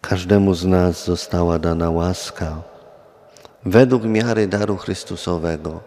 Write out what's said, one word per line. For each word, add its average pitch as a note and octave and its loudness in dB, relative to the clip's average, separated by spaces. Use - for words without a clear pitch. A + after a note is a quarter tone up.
Każdemu G2 2
z E2 -6
nas F2+ 2
została F2 0
dana E2 -2
łaska E2 -4
według A#2+ 4
miary A2 0
daru G2+ -2
Chrystusowego. E2 -6